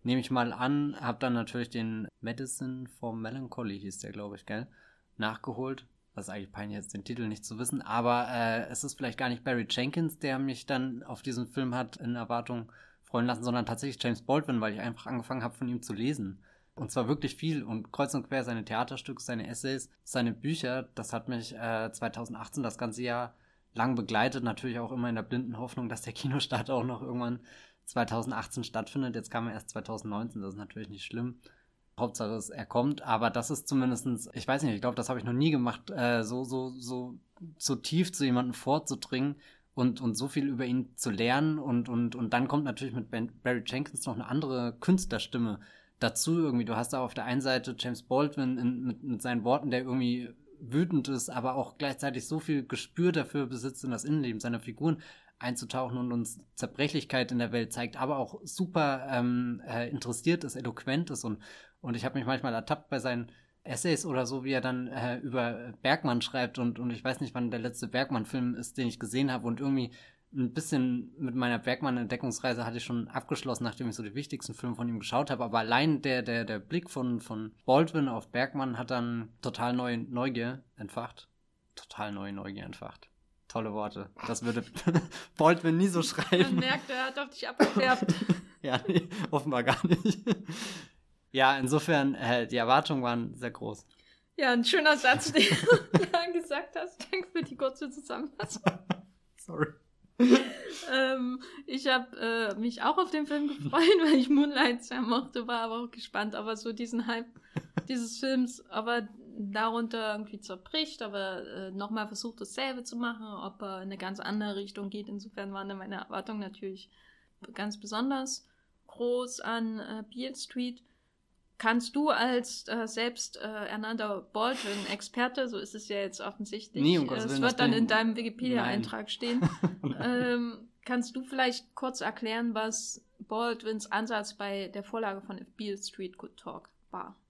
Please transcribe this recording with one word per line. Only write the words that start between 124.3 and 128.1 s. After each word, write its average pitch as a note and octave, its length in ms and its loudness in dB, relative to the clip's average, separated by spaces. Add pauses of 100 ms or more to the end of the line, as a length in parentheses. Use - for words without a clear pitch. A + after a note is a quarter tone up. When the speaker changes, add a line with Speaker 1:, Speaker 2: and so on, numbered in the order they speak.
Speaker 2:
Baldwin-Experte, A#3+ 1120 0
so A#3 100 -4
ist - 180 -6
es G#3+ 120 -12
ja G3+ 100 -2
jetzt G3 240 -4
offensichtlich, - 640 -4
Speaker 1:
Nee, E4+ 140 8
um - 80 4
Speaker 2:
äh, - 20 -4
Speaker 1:
Gottes A#3+ 180 0
Speaker 2:
es A#3+ 60 0
Speaker 1:
Willen, C#4 100 2
Speaker 2:
wird B3 100 6
Speaker 1:
das B3 60 -2
Speaker 2:
dann B3 140 6
Speaker 1:
bin - 80 6
Speaker 2:
in A3+ 80 6
deinem A3 280 4